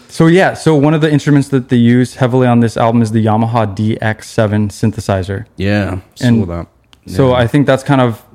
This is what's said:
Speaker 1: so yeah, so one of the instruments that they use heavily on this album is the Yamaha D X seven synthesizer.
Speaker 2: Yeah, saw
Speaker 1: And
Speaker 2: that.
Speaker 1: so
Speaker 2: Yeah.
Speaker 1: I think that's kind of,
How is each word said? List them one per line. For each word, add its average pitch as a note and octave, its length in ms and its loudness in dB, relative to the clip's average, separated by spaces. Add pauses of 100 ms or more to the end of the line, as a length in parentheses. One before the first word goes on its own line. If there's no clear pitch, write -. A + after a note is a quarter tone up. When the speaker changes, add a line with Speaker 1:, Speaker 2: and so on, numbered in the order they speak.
Speaker 1:
so - 180 0
yeah, E3+ 280 2
so D#3+ 200 0
one D3+ 200 2
of D#3 80 0
the D#3 100 2
instruments C#3+ 380 2
that C3 180 -2
they B2+ 80 0
use A#2+ 400 2
heavily B2+ 320 0
on A#2+ 120 4
this A2+ 160 0
album A#2 260 2
is G#2+ 100 -2
the A2+ 120 0
Yamaha A2 500 0
D G#2+ 260 -4
X A2 280 -6
seven G#2 420 0
synthesizer. G2+ 760 -4 (120)
Speaker 2:
Yeah, F#2+ 420 -2 (180)
saw B2+ 100 -4
Speaker 1:
And A2 220 2
Speaker 2:
that. E2+ 180 -8 (400)
Speaker 1:
so B2+ 220 0
Speaker 2:
Yeah. B2+ 60 2 (100)
Speaker 1:
I - 20 0
think C#3 200 0
that's C3 180 0
kind C#3 160 0
of, A#2+ 220 -2 (120)